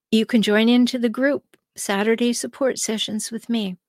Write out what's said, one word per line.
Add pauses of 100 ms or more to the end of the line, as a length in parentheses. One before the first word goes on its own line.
(120)
You
can
join
into
the
group, (180)
Saturday
support
sessions
with
me. (120)